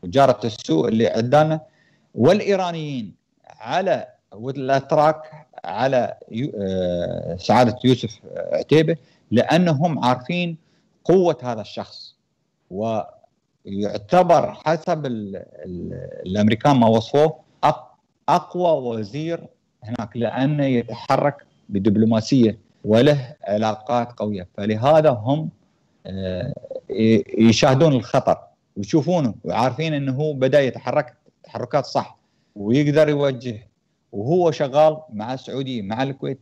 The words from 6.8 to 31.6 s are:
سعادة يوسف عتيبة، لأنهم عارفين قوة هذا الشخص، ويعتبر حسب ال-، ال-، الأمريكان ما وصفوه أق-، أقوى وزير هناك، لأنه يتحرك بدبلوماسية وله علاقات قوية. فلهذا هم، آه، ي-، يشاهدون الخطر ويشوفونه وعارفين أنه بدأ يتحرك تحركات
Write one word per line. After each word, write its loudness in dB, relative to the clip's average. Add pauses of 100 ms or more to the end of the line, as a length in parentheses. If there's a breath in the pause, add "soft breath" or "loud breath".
سعادة 2
يوسف 0 (160)
عتيبة، 0 (340 soft breath)
لأنهم 2
عارفين -2 (480)
قوة 4
هذا -6
الشخص، -14 (540)
ويعتبر -2
حسب -4
ال-، -8
ال-، -14 (180)
الأمريكان 2
ما 6
وصفوه 4 (320)
أق-، -2 (380)
أقوى 0
وزير -6 (440)
هناك، -8
لأنه 0
يتحرك -2 (220)
بدبلوماسية 2 (260)
وله 2
علاقات -2
قوية. -8
فلهذا 2
هم، -2 (580)
آه، -6 (380)
ي-، 2 (140)
يشاهدون 4
الخطر 0 (380)
ويشوفونه -2 (100)
وعارفين -2
أنه -4
بدأ 2
يتحرك -4 (300)
تحركات -6